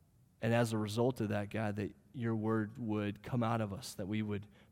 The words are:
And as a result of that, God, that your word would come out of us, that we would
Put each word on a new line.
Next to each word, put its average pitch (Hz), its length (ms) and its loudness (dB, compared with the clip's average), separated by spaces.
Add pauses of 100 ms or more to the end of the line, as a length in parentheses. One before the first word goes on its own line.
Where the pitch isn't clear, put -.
(420)
And 117 120 4
as 117 200 4
a 113 40 2
result 117 440 2
of 107 80 0
that, 104 220 -2
God, 104 240 -2
that 107 160 -4 (240)
your 117 200 0
word 110 420 2
would 104 440 -2
come 120 220 0
out 113 180 2
of 104 100 -2
us, - 220 -8
that 95 140 -8
we 107 160 0
would 104 240 -4 (240)